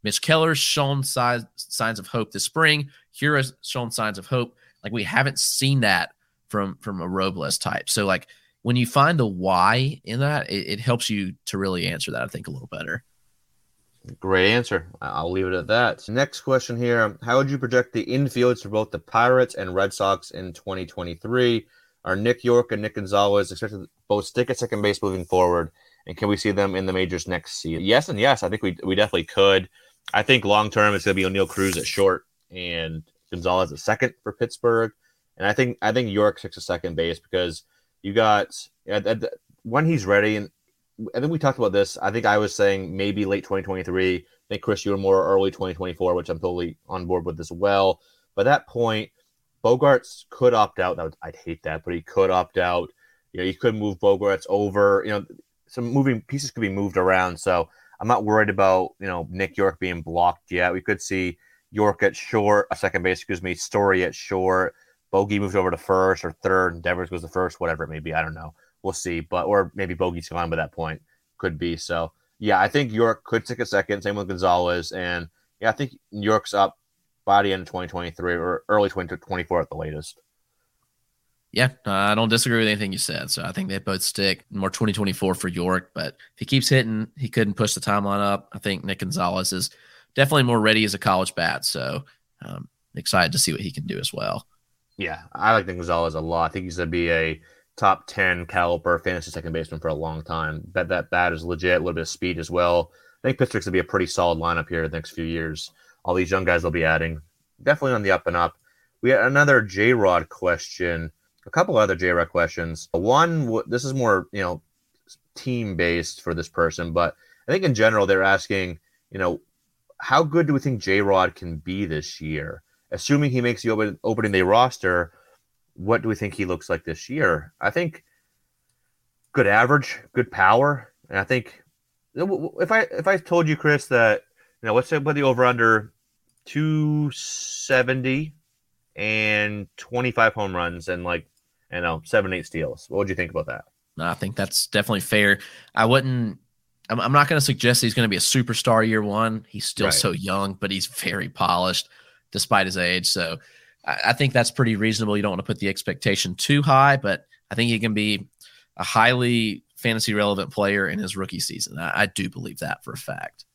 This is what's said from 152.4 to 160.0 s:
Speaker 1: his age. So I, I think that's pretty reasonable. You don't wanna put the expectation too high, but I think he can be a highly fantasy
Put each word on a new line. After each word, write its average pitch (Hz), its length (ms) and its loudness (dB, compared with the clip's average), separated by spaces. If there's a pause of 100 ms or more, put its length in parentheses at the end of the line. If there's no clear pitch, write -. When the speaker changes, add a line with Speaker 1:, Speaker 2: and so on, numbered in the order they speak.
Speaker 1:
his 92 100 -6
age. 90 300 0
So 85 320 -2 (440)
I, - 220 -4
I 117 80 4
think 135 180 2
that's 120 200 2
pretty 117 240 2
reasonable. 104 420 0
You 101 60 0
don't 104 80 0
wanna 92 100 -4
put - 160 -4
the 98 120 -2
expectation 92 640 -2
too 143 260 0
high, 139 360 6
but 101 280 -4 (240)
I 101 60 -8
think 117 160 0
he 110 80 0
can 110 160 -2
be 107 320 -2 (500)
a 90 60 -6
highly 117 800 2 (120)
fantasy 113 380 -2